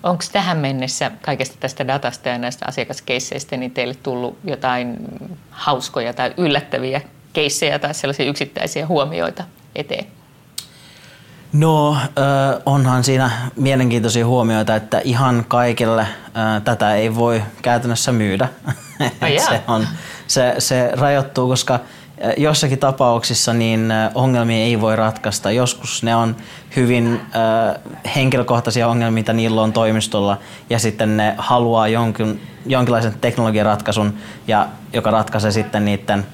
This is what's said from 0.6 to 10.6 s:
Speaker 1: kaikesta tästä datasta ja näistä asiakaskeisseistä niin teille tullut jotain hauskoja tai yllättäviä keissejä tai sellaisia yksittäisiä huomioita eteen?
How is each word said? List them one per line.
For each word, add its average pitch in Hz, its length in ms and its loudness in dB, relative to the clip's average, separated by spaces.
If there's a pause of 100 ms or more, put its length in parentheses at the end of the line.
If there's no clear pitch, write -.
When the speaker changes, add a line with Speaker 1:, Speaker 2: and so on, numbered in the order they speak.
Speaker 1:
kaikesta 131 380 -4
tästä 131 280 -6
datasta 135 420 -4
ja 123 80 -2
näistä 123 300 -6
asiakaskeisseistä 131 920 -6
niin 127 140 -6
teille 123 220 -4
tullut 123 500 -6
jotain 123 540 -4 (520)
hauskoja 127 640 -4
tai 123 240 -4
yllättäviä 143 640 -2 (320)
keissejä 147 460 0
tai 147 140 -4
sellaisia 143 320 -4
yksittäisiä 143 600 -6
huomioita 156 560 -2 (320)
eteen? 143 300 -8 (1500)